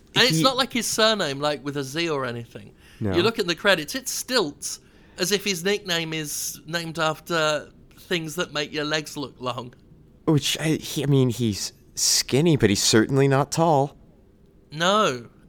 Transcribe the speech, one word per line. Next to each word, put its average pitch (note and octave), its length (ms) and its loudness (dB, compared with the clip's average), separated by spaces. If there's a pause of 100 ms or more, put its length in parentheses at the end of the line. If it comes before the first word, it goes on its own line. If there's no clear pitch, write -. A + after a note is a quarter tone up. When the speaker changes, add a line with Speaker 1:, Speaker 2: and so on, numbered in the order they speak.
(160)
Speaker 1:
And G3+ 120 6
it's G3+ 100 2
Speaker 2:
He D#3+ 60 2
Speaker 1:
not C4 140 2
like B3+ 160 -2
his A3+ 140 -2
surname, G3 520 0
like, D3 240 -2
with C#3+ 140 -6
a C#3+ 60 -2
Z D#3+ 260 -4
or C#3 160 -2
anything. A#2 480 -10 (260)
Speaker 2:
No. G2+ 160 0
Speaker 1:
You F3 80 4
look A3+ 160 0
at F#3+ 80 -2
the E3+ 80 -2
credits, F3 400 0
it's C4 160 -8
Stilts, - 680 -4 (380)
as F#3 140 -2
if G3+ 120 0
his F3+ 200 -2
nickname F3 500 -2
is - 520 -6
named E3 340 -6
after D#3 720 0 (300)
things D#3+ 360 -4
that E3+ 180 -4
make D3 200 -6
your D3 120 -4
legs D3+ 320 -4
look C3+ 220 -8
long. B2 340 -8 (520)
Speaker 2:
Which, D3+ 340 2
I, D#3 180 0
he, - 260 -6
I - 40 -2
mean, C3 220 6
he's A2 440 -2 (200)
skinny, - 640 2
but G#2+ 140 4
he's G2+ 100 2
certainly C3+ 460 4
not C#3 240 2
tall. D3 440 2 (760)
Speaker 1:
No. D#3+ 560 0 (220)